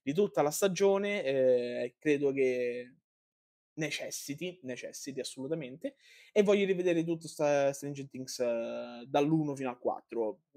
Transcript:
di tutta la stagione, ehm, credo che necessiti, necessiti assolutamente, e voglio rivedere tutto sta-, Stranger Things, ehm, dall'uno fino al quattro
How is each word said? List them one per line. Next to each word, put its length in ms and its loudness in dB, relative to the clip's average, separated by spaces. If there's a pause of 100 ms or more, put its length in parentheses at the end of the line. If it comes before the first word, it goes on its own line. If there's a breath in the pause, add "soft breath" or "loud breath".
di 120 -4
tutta 280 2
la 100 4
stagione, 720 2
ehm, 760 2
credo 320 2
che 640 0 (760)
necessiti, 920 -8
necessiti 560 -10
assolutamente, 760 -8 (360 loud breath)
e 100 4
voglio 240 4
rivedere 380 2
tutto 240 -4
sta-, 460 2
Stranger 340 -8
Things, 320 -12
ehm, 640 -4
dall'uno 520 2
fino 140 -4
al 100 -8
quattro 640 -4 (140)